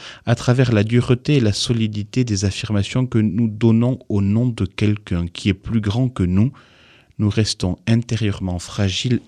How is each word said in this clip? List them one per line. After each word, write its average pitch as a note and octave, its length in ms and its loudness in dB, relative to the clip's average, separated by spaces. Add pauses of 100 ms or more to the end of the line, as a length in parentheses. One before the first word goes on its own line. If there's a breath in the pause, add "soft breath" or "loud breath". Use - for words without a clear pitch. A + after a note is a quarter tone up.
(260 loud breath)
à A#2 100 2
travers B2 380 2
la G#2 100 4
dureté A#2+ 520 2
et C#3 40 4
la G#2+ 140 2
solidité A2 720 -2
des G#2 180 -2
affirmations G#2 640 -2
que B2 100 0
nous G#2+ 300 2
donnons A2+ 520 2 (100)
au G2+ 100 0
nom G#2 280 2
de A2+ 180 -2
quelqu'un F#2 640 -2
qui - 200 -6
est G2 60 4
plus A2 260 -4
grand A2 300 0
que A2 140 -2
nous, F#2+ 280 2 (680 soft breath)
nous G#2+ 120 0
restons G2 480 -2 (100)
intérieurement G#2 720 -2
fragiles G#2 680 -2